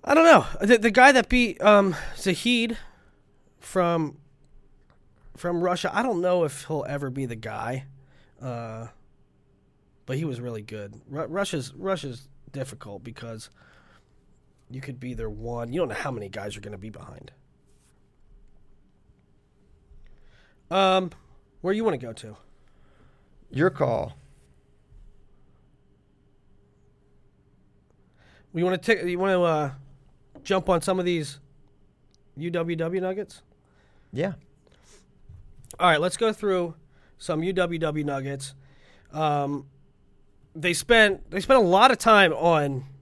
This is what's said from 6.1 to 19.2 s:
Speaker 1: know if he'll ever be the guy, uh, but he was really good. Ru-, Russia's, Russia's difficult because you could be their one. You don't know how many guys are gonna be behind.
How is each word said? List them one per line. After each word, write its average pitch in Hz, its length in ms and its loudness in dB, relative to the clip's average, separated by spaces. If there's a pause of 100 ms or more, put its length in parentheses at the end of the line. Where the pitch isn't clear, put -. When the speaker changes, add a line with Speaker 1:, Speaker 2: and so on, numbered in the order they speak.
Speaker 1:
know 180 240 2
if - 220 -8
he'll 151 200 -4
ever 143 220 -6
be 135 160 -6
the 117 120 -10
guy, 113 500 -8 (560)
uh, 113 460 -10 (1160)
but 131 140 -8
he 165 80 -6
was 120 160 -8
really 117 180 -10
good. 104 480 -14
Ru-, 147 160 -8
Russia's, 170 500 -6
Russia's 170 540 -8 (240)
difficult 107 500 -12
because 113 460 -16 (1200)
you 131 120 -14
could 131 180 -14
be 123 140 -10
their 113 160 -6
one. 117 420 -8
You 165 80 -2
don't 170 80 0
know - 60 -6
how - 160 -6
many 104 180 -10
guys 101 260 -10
are 104 60 -16
gonna 104 160 -14
be 104 140 -14
behind. - 420 -20 (3500)